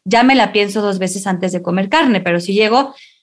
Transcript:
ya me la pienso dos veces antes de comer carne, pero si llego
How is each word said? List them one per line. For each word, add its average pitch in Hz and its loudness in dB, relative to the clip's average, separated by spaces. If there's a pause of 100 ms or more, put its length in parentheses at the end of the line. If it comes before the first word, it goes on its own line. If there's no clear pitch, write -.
ya 226 2
me 262 4
la 202 2
pienso 208 0
dos 202 -2
veces 185 -4
antes 185 -4
de 180 -4
comer 190 -2
carne, 262 2
pero 175 -2
si 185 -4
llego 220 2 (280)